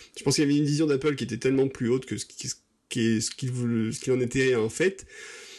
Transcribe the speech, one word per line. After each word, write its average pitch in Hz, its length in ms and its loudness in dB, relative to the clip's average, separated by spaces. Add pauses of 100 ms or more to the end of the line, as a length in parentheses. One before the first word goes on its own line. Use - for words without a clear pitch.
(180)
je - 60 -12
pense 139 120 2
qu'il 156 80 4
avait 143 140 4
une 151 80 2
vision 147 220 0
d'Apple 143 280 2
qui 120 100 -4
était 113 120 -4
tellement 135 300 2
plus 123 220 -2
haute 127 160 0
que 107 120 -6
ce - 80 -8
qui, - 220 -14
ce - 80 -6 (340)
qui 117 120 -2
est, 110 200 4
ce - 80 -2
qu'il 131 220 -6
voulait, 117 400 0
ce 139 80 -8
qu'il 131 140 0
en 131 60 2
était 131 360 2
en 110 140 2
fait, 190 360 0 (540)